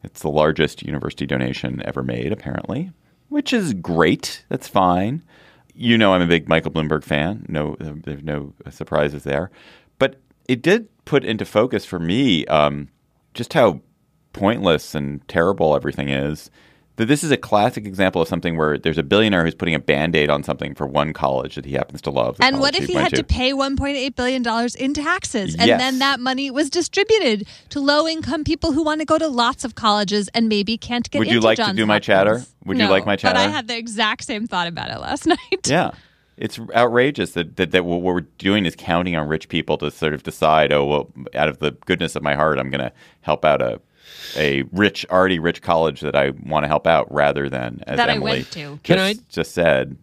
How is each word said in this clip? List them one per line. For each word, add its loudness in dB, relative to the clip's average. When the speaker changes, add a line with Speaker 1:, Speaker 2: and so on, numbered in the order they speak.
Speaker 1:
It's -16
the -2
largest 2
university -6
donation -4
ever -6
made, -4
apparently, -8
which -2
is 0
great. 0
That's -6
fine. 2
You 2
know 6
I'm 4
a 4
big 2
Michael 2
Bloomberg -2
fan. -2
No, -4
there's -10
no -8
surprises -2
there. -2
But 0
it -2
did 2
put 2
into -4
focus 0
for -8
me, 2
um, 2
just -10
how 4
pointless 0
and -6
terrible 2
everything -4
is. -4
That 0
this 2
is -2
a 4
classic 0
example 0
of 2
something -2
where 2
there's -2
a 0
billionaire 2
who's 0
putting -2
a 0
Band-Aid 2
on 0
something -6
for -6
one -2
college -2
that -10
he -10
happens -6
to -4
love, -2
the 2
Speaker 2:
And 0
what 0
Speaker 1:
college -2
Speaker 2:
if -4
Speaker 1:
he -4
Speaker 2:
he -2
Speaker 1:
went 0
Speaker 2:
had 0
to 0
Speaker 1:
to. -4
Speaker 2:
pay -2
one -2
point -4
eight -6
billion -2
dollars -2
in -4
taxes? -4
And 2
Speaker 1:
Yes. 4
Speaker 2:
then 0
that 0
money -4
was -2
distributed 0
to -6
low-income 0
people -2
who 2
want 0
to -4
go 2
to 0
lots -2
of -8
colleges 0
and 2
maybe 0
can't -6
get 0
Speaker 1:
Would 2
you 4
Speaker 2:
into 4
Speaker 1:
like 6
to 0
Speaker 2:
Johns 0
Speaker 1:
do 2
my 4
Speaker 2:
Hopkins? 2
Speaker 1:
chatter? 4
Would -2
you 4
Speaker 2:
No, 2
Speaker 1:
like 4
my 2
Speaker 2:
but -6
I 4
Speaker 1:
chatter? 0
Speaker 2:
had -6
the -6
exact -4
same -6
thought -4
about -10
it -8
last -6
<laughs> -
night. 0
Speaker 1:
Yeah. 2
It's -8
outrageous 2
that, -4
that, 0
that 4
what 0
we're 0
doing 2
is -2
counting 0
on -2
rich -4
people 0
to -4
sort -2
of -8
decide, 2
"Oh, 4
well, 0
out 2
of -6
the 0
goodness -2
of -6
my 0
heart, 2
I'm -4
gonna -4
help -2
out 4
a, -2
a 0
rich, 0
already 4
rich 0
college 0
that -2
I 2
wanna -2
help 0
out," 2
rather 0
than, -6
as -4
Speaker 2:
That 0
I 0
Speaker 1:
Emily -4
Speaker 2:
went -6
to. -12
Speaker 1:
just, -18
Speaker 3:
Can 2
I 0
Speaker 1:
just -6
said. 0